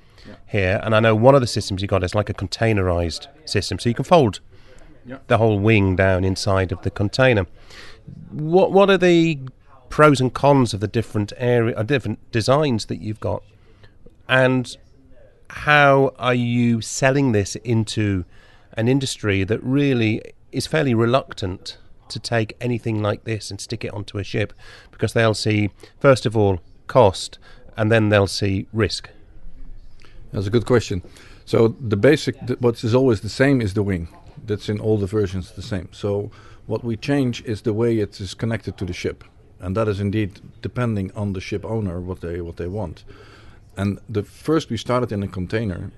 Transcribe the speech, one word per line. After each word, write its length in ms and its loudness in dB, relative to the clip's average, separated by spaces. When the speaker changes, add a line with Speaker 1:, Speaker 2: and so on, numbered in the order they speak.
Speaker 1:
Yeah. 80 -18
Speaker 2:
here. 360 0
And 120 0
I 60 6
know 140 6
one 200 6
of 60 6
the 60 -2
systems 360 -6
you 60 -6
got 160 0
is 100 -4
like 160 -2
a 40 -4
containerized 920 -2
system, 340 -4
so 100 -2
you 60 0
can 100 -4
fold 360 2
Speaker 1:
Yeah. 220 -16
Speaker 2:
the 120 2
whole 200 4
wing 380 4
down 280 2
inside 480 0
of 100 -10
the 80 -4
container. 560 2
What, 420 2
what 180 6
are 80 4
the 400 4
pros 320 6
and 120 0
cons 400 4
of 80 -4
the 80 -2
different 480 -2
area, 400 0
uh, 60 -2
different 360 -2
designs 540 0
that 140 -8
you've 200 -8
got, 220 -6
and 480 2
how 680 4
are 160 0
you 460 0
selling 520 0
this 240 0
into 680 -2
an 140 0
industry 540 0
that 200 -2
really 600 0
is 140 -6
fairly 280 0
reluctant 840 -2
to 120 -12
take 400 -6
anything 420 -4
like 220 -4
this 260 -8
and 100 -12
stick 240 -10
it 80 -10
onto 260 -12
a 40 -6
ship, 300 -6
because 200 -4
they'll 220 2
see, 360 0
first 260 4
of 120 -2
all, 240 2
cost, 500 2
and 140 0
then 200 4
they'll 180 4
see 440 -2
risk? 380 -2
Speaker 1:
That's 140 -4
a 40 -4
good 160 2
question. 360 0
So 360 2
the 160 -2
basic, 500 2
th-, 140 -4
what 240 0
is 100 2
always 280 4
the 60 -8
same 320 2
is 140 -2
the 80 0
wing. 240 -2
That's 220 -6
in 100 -2
all 200 2
the 80 0
versions 460 -2
the 100 -14
same. 280 -8
So 400 -4
what 180 -6
we 120 -4
change 480 -2
is 180 -6
the 100 0
way 260 0
it 220 -4
is 140 -10
connected 420 -6
to 80 -8
the 80 -6
ship, 320 -8
and 180 -6
that 120 0
is 100 -2
indeed 420 -2
depending 540 -4
on 160 -4
the 80 -6
ship 240 -8
owner, 360 -4
what 200 -10
they, 200 -8
what 160 -10
they 120 -6
want. 340 -8
And 200 -2
the 140 -2
first, 480 -2
we 80 -4
started 340 -2
in 100 -4
a 60 -6
container 680 -6